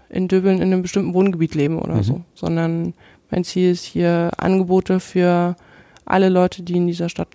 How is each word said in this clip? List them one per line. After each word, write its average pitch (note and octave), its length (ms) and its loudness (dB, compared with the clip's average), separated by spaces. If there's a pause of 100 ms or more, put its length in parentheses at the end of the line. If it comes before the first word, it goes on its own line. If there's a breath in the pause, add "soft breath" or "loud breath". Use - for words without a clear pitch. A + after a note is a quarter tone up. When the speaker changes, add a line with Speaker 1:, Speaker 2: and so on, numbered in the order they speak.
Speaker 1:
in F#3 180 -2
Döbeln F#3+ 300 2
in F#3 140 2
einem F#3 120 2
bestimmten F3+ 300 -2
Wohngebiet F3 420 0
leben D#3 240 0
oder - 160 -4
Speaker 2:
Mhm. G#2+ 80 2
Speaker 1:
so, B2+ 180 -2 (120)
sondern E3 600 -2 (380 soft breath)
mein F3+ 120 -2
Ziel F3+ 280 0
ist F3 120 -4
hier, E3+ 540 0
Angebote F#3 600 0
für F3 560 0 (500 soft breath)
alle F#3+ 240 2
Leute, F3+ 320 2
die F3 160 -4
in F3 80 2
dieser E3+ 240 -2
Stadt - 240 -8